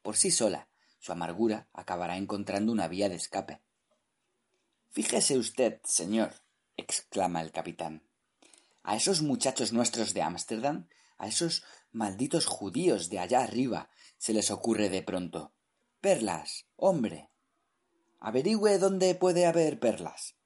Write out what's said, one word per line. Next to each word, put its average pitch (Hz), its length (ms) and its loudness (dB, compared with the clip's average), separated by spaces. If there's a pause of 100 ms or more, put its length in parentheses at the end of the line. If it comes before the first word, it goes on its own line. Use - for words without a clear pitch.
Por 107 160 -4
sí 185 140 4
sola, 104 380 0 (300)
su - 120 -12
amargura 90 600 -2
acabará 87 440 -6
encontrando 101 540 -2
una 98 160 0
vía 92 200 0
de 90 80 -2
escape. 85 460 -8 (1300)
"Fíjese - 480 0
usted, 117 460 0
señor", 104 500 0 (420)
exclama - 680 -4
el 80 100 -8
capitán, 82 520 -8 (800)
"a 101 120 -2
esos 160 260 2
muchachos 131 520 0
nuestros 113 400 0
de 92 100 0
Ámsterdam, 117 640 -4 (300)
a 107 100 -10
esos 165 360 -2 (280)
malditos 113 540 -2
judíos 104 640 0
de 98 100 -4
allá 107 220 2
arriba, 113 480 -2 (280)
se - 160 -4
les 107 180 0
ocurre 104 380 2
de 92 120 0
pronto: 90 520 -6 (480)
'Perlas, 113 640 0 (100)
hombre. 110 540 0 (920)
Averigüe 196 600 2
dónde 185 360 4
puede 175 300 4
haber 165 340 4
perlas'". - 560 -2 (100)